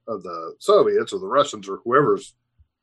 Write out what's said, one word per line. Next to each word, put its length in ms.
of 160
the 360
Soviets 540
or 60
the 80
Russians 400
or 160
whoever's 500